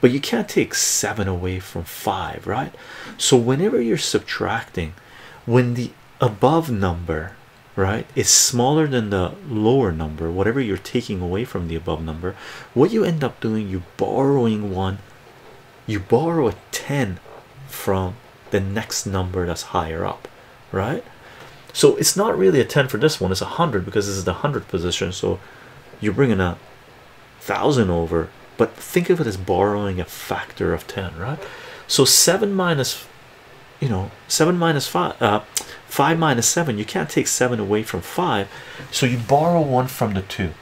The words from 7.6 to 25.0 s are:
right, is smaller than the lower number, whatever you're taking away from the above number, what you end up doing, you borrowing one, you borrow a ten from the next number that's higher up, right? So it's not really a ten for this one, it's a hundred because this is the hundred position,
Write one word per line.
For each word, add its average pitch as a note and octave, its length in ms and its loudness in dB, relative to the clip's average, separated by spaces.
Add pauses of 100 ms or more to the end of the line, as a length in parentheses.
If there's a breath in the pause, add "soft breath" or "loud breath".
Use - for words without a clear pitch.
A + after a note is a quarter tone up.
right, G2 360 0
is - 160 0
smaller C3+ 560 4
than A#2+ 260 0
the F2+ 220 0 (140)
lower A2+ 460 4
number, D#2 360 -4
whatever G2 300 0
you're G#2+ 160 -2
taking G#2+ 460 -4
away F#2 240 -2
from F2 240 -6
the E2 80 -4
above D#2+ 260 -4
number, D#2+ 320 -6 (380 loud breath)
what D3+ 180 6
you A3 140 2
end E3 180 0
up A#2+ 160 -4
doing, A2 300 -2
you F#2 140 -4 (120)
borrowing G#2+ 800 0
one, F#2+ 220 -2 (920)
you G#2 140 -4
borrow C#3+ 480 2
a F#2+ 60 -6 (180)
ten A#2+ 480 -4 (480)
from F#2+ 480 -2 (340)
the G#2 80 2
next G2 460 -4
number F#2 400 -2
that's F2 260 -6
higher D#2+ 320 -4
up, - 240 -6 (460 loud breath)
right? A2+ 320 -2 (680 loud breath)
So - 240 6
it's - 220 0
not G#3 200 2
really F3+ 220 4
a A2 60 4
ten C3+ 240 2
for - 80 -4
this D3 240 2
one, F#2 100 0
it's F#2 80 0
a F#2+ 60 -4
hundred A#2 400 -2
because G2+ 220 0
this G2 100 -4
is F#2 80 -4
the F2+ 80 0
hundred C3 340 -4
position, F2+ 460 -2